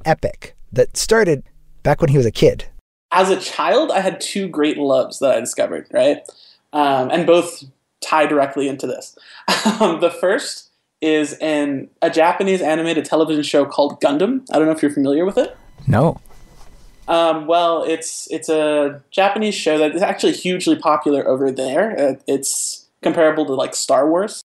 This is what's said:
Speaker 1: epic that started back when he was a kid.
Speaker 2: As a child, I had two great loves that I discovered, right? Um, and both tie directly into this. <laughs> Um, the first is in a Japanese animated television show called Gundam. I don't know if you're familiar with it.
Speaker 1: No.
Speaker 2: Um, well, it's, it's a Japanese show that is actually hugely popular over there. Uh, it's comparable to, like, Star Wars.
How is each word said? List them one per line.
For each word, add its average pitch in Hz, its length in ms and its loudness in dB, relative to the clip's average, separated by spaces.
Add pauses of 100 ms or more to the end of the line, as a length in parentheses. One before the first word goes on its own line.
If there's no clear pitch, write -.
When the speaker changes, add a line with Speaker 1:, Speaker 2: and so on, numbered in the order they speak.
Speaker 1:
epic - 480 -2 (180)
that 120 240 2
started 185 460 2 (400)
back 147 180 0
when 151 100 4
he 143 60 4
was 131 80 4
a 110 60 2
kid. - 340 2 (460)
Speaker 2:
As 185 180 4
a 185 100 2
child, 208 520 0
I 196 100 2
had 185 180 -4
two 196 300 -6
great 151 300 0
loves 135 400 0
that 127 180 2
I 113 40 0
discovered, 113 500 -6
right? 131 320 2 (520)
Um, 135 360 0
and 170 160 0
both 170 380 2 (360)
tie 156 260 2
directly 139 420 0
into 139 180 -8
this. - 360 -10
<laughs> - 40 -20 (520)
Um, 170 220 2
the 170 100 2
first - 600 -4 (300)
is 151 340 0
in 147 540 -4 (120)
a 165 100 2
Japanese 185 500 2
animated 160 440 0
television 156 400 0
show - 200 2
called 143 360 -2
Gundam. 156 500 0
I 147 80 0
don't 156 80 4
know 160 60 2
if 156 100 -2
you're 147 80 2
familiar 143 340 0
with 202 140 -2
it. 302 180 -2 (300)
Speaker 1:
No. 135 340 2 (840)
Speaker 2:
Um, 165 400 2
well, 170 380 2
it's, - 460 -6
it's 156 180 -6
a 151 540 0 (100)
Japanese 202 420 0
show 156 240 0
that 151 160 2
is 175 80 0
actually 190 300 0
hugely 180 420 0
popular 151 540 0
over 131 240 0
there. 135 460 -2
Uh, 139 160 0 (120)
it's - 600 -6 (140)
comparable 156 440 2
to, 139 80 -4
like, - 220 -4
Star 135 320 2
Wars. 190 380 -2